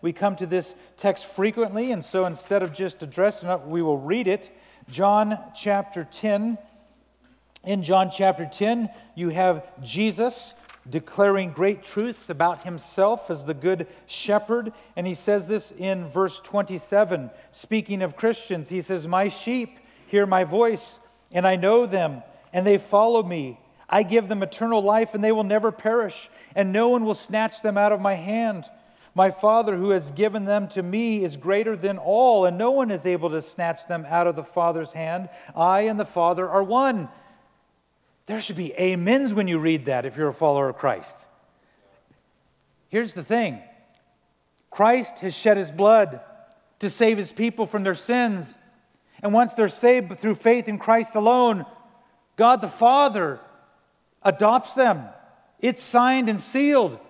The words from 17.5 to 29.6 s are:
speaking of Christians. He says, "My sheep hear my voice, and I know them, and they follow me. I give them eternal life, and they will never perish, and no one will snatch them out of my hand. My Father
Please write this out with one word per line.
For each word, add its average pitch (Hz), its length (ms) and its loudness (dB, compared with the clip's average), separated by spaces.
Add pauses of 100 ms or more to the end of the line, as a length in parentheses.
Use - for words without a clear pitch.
speaking 202 520 -4
of 180 140 -6
Christians. 208 520 -4
He 180 120 -6
says, 170 260 -6
"My 185 220 0
sheep 233 500 -6 (280)
hear 202 200 2
my 190 180 2
voice, 208 540 0 (340)
and 180 140 2
I 185 100 4
know 214 300 4
them, 165 360 -2 (300)
and 185 140 0
they 202 120 6
follow 220 440 4
me. 156 380 -6 (300)
I 202 120 4
give 208 260 0
them 196 140 -2
eternal 220 400 -2
life, 220 320 2
and 202 80 -2
they 220 100 4
will 220 120 0
never 208 280 0
perish, 220 580 -2 (240)
and 190 180 0
no 226 160 2
one 247 160 2
will 220 100 0
snatch 214 480 -4
them 208 160 0
out 208 140 4
of 202 80 -2
my 196 140 0
hand. 202 500 -4 (500)
My 190 160 4
Father 214 460 2